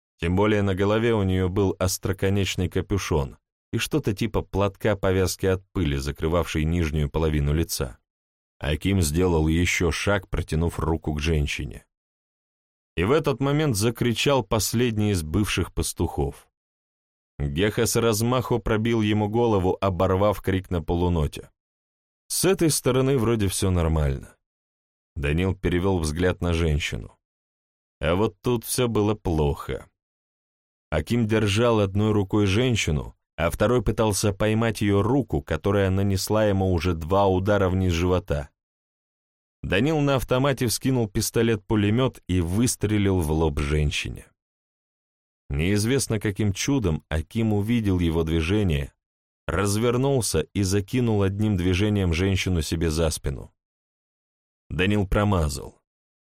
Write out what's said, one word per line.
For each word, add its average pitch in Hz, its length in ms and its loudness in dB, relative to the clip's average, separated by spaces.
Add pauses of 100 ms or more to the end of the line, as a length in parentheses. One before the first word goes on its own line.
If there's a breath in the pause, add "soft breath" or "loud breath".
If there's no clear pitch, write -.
(200)
Тем 90 160 0
более 104 260 4
на 98 140 0
голове 110 400 2
у 101 80 0
нее 92 260 0
был 95 300 0
остроконечный 95 880 -2
капюшон 82 680 -2 (360)
и 113 60 -2
что-то 139 340 -2
типа 98 300 -4
платка 101 520 -2
повязки 95 520 0
от 92 240 0
пыли, 73 260 -2
закрывавшей 78 680 -2
нижнюю 78 440 0
половину 76 420 0
лица. 76 460 -4 (600)
Аким 90 420 0
сделал 80 460 2
еще 85 440 0
шаг, 101 360 -2
протянув - 520 -4
руку 78 340 -2
к 73 80 -4
женщине. 76 640 -2 (1120)
И 82 80 0
в 110 60 2
этот 147 280 0
момент 139 380 0
закричал 120 640 0
последний 110 680 0
из 87 120 -2
бывших 92 500 -2
пастухов. - 760 -6 (880)
Геха 90 460 0
с - 100 -2
размаху 117 640 0
пробил 113 420 0
ему 104 280 2
голову, 107 500 2
оборвав 95 640 0
крик 95 280 -2
на 85 140 -2
полуноте. 87 680 -2 (800)
С - 160 -4
этой 175 260 2
стороны 131 480 2
вроде 110 300 2
все 92 240 0
нормально. 78 640 0 (800)
Данил 80 400 0
перевел 90 440 0
взгляд 82 420 -2
на 87 100 0
женщину. 76 680 -2 (840)
А 80 140 0
вот 110 260 0
тут 123 240 -2
все 123 240 -2
было 107 260 0
плохо. 76 760 -4 (1000)
Аким 110 380 0
держал 110 520 2
одной 101 320 2
рукой 104 340 2
женщину — 95 680 0 (240)
а 82 100 0
второй 110 320 0
пытался 107 520 0
поймать 110 480 0
ее 101 200 4
руку, 107 400 0
которая 98 480 0
нанесла 98 540 0
ему 95 300 2
уже 87 200 0
два 85 340 0
удара 95 420 2
вниз 92 240 0
живота. 85 560 0 (1120)
Данил 143 380 0
на 139 140 2
автомате 131 520 0
вскинул 123 400 0
пистолет-пулемет 113 1200 0
и 90 140 2
выстрелил 101 800 0
в 76 100 -2
лоб 78 280 0
женщине. 73 680 -2 (1200)
Неизвестно, 104 720 0
каким 104 320 -2
чудом 95 560 -2
Аким 107 460 -2
увидел 104 460 0
его 82 260 0
движение, 80 640 0 (560)
развернулся 113 920 0 (120)
и 98 100 0
закинул 104 600 0
одним 101 320 0
движением 92 560 2
женщину 90 500 0
себе 82 300 -2
за 80 180 0
спину. 69 440 -8 (1160)
Данил 95 380 0
промазал. 85 720 -2 (420)